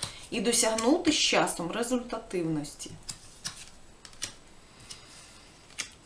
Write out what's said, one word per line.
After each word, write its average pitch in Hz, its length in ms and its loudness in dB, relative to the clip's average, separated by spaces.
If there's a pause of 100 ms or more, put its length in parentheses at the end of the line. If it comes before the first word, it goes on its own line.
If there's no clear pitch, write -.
(300)
і 233 100 -2
досягнути 233 720 4
з - 40 2
часом 175 540 2
результативності. 202 1200 -2 (3250)